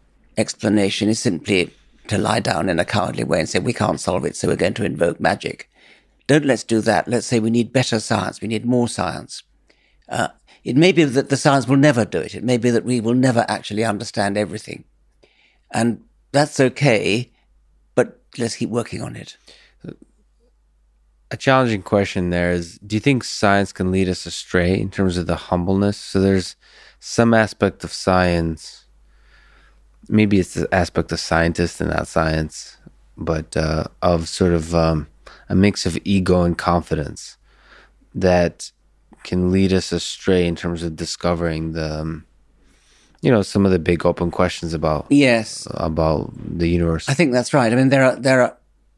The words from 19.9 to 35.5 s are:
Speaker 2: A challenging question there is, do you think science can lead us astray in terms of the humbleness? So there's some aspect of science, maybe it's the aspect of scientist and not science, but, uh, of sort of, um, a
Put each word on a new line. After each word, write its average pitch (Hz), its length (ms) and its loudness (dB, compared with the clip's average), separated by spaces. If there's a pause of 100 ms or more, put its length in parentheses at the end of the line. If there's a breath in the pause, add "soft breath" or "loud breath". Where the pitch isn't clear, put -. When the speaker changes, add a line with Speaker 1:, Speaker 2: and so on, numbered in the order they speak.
Speaker 2:
A 117 60 -8
challenging 127 440 2
question 98 480 0
there 87 220 0
is, 87 340 -4
do 101 100 -4
you 110 40 -2
think 127 240 0
science 101 500 2
can 92 180 -2
lead 95 160 2
us 90 180 -4
astray 90 540 0
in 101 120 -4
terms 92 260 0
of 87 80 -2
the 85 100 -2
humbleness? 95 640 0
So - 240 -4
there's 95 340 2 (440 soft breath)
some 117 340 2
aspect 104 500 2
of 87 80 -10
science, 87 920 0 (1200 soft breath)
maybe 104 320 4
it's - 140 -2
the - 200 -4
aspect 90 380 -2
of 82 80 -4
scientist 82 640 0
and 78 80 -2
not 78 180 -4
science, 80 720 -2 (400)
but, 80 400 -4
uh, 78 280 -2 (180)
of 85 260 0
sort 90 240 2
of, 82 220 0
um, 80 320 2 (420 loud breath)
a 101 60 0